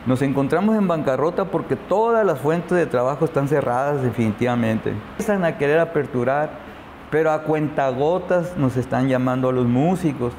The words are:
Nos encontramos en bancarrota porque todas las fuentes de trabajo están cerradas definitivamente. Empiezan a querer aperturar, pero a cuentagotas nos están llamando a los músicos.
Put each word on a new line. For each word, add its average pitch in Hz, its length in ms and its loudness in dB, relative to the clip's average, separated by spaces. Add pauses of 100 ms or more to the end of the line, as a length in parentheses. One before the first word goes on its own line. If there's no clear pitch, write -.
Nos 127 200 0
encontramos 143 520 2
en 202 120 2
bancarrota 156 640 0
porque 156 240 -2
todas 220 500 2
las 156 140 0
fuentes 160 320 0
de 139 160 2
trabajo 135 380 0
están 139 220 0
cerradas 135 540 0
definitivamente. 113 880 0
Empiezan 190 560 -2
a 160 140 -2
querer 143 180 2
aperturar, 147 840 0 (520)
pero 156 200 2
a 156 120 0
cuentagotas 156 1120 0
nos 127 200 0
están 127 300 0
llamando 127 420 2
a - 20 0
los 127 160 2
músicos. 131 720 0